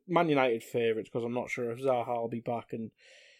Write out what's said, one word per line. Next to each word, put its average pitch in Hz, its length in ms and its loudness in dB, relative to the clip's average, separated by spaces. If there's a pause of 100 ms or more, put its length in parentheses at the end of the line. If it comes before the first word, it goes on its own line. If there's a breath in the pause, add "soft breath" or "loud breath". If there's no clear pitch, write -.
Man 170 220 4
United 131 340 4
favourites, 113 480 0
'cause 120 120 -4
I'm 120 100 -4
not 123 160 -4
sure 120 220 -4
if 117 80 -8
Zaha 123 420 0
will 117 80 -2
be 117 120 -6
back, - 300 -4
and 113 200 -6 (480 soft breath)